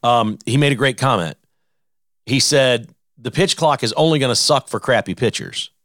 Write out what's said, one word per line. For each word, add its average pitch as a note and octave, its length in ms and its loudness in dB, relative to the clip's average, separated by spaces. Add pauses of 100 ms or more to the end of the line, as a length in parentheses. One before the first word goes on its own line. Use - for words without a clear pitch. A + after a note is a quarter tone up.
Um, A#2 440 2
he A#2 100 0
made C#3+ 160 4
a - 20 0
great C3 240 0
comment. G2 380 0 (880)
He C3+ 140 0
said, B2+ 520 2 (240)
"The A#2+ 140 -10
pitch F#3 260 0
clock D3+ 280 0
is G#2+ 80 -2
only D#3 260 2
gonna C3 160 0
suck C#3 320 0
for A2 140 -6
crappy A2 340 0
pitchers." - 560 -6 (140)